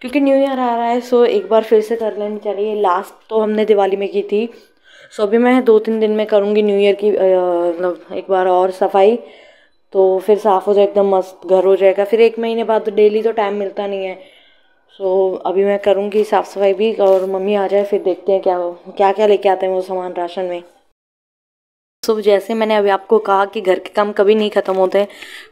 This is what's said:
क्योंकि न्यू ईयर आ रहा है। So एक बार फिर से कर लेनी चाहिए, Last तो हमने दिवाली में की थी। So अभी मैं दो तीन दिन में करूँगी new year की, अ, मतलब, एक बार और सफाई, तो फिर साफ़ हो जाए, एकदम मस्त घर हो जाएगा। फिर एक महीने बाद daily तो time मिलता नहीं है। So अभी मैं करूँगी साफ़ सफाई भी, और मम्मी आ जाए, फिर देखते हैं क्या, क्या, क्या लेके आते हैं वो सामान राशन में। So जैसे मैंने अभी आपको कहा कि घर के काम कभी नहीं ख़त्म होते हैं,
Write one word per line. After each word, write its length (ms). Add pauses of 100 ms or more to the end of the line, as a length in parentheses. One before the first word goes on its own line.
क्योंकि 180
न्यू 160
ईयर 240
आ 160
रहा 100
है। 160
So 240
एक 240
बार 140
फिर 180
से 140
कर 220
लेनी 200
चाहिए, 440
Last 480
तो 100
हमने 260
दिवाली 300
में 140
की 120
थी। 280 (680)
So 60
अभी 160
मैं 260
दो 160
तीन 200
दिन 120
में 140
करूँगी 360
new 160
year 180
की, 140
अ, 140 (540)
मतलब, 360
एक 160
बार 180
और 240
सफाई, 480 (720)
तो 280
फिर 180
साफ़ 280
हो 80
जाए, 120
एकदम 300
मस्त 320
घर 160
हो 120
जाएगा। 300
फिर 160
एक 180
महीने 240
बाद 260
daily 340
तो 80
time 220
मिलता 340
नहीं 180
है। 380 (580)
So 440
अभी 200
मैं 140
करूँगी 440
साफ़ 220
सफाई 280
भी, 200
और 320
मम्मी 300
आ 120
जाए, 160
फिर 200
देखते 280
हैं 100
क्या, 180 (120)
क्या, 400
क्या 160
लेके 220
आते 160
हैं 80
वो 80
सामान 320
राशन 280
में। 220 (1400)
So 160
जैसे 320
मैंने 220
अभी 140
आपको 300
कहा 260
कि 160
घर 180
के 100
काम 220
कभी 240
नहीं 140
ख़त्म 240
होते 260
हैं, 80 (440)